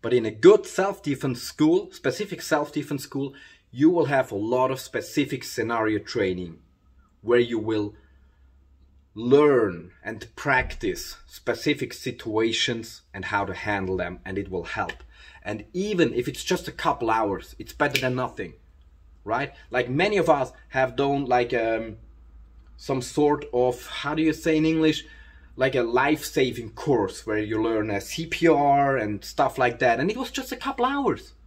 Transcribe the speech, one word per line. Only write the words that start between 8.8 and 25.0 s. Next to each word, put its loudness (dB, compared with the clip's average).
learn 4
and -12
practice -2
specific -4
situations -4
and -12
how -2
to -8
handle -4
them, -8
and -6
it -8
will -6
help. -8
And -8
even 0
if -2
it's -10
just -2
a -12
couple -2
hours, -2
it's -16
better 2
than -2
nothing, -6
right? -4
Like, 0
many 2
of 4
us 4
have 0
done, 0
like, 2
um, -2
some -4
sort 2
of, 0
how -6
do 0
you 4
say 0
in 2
English? 2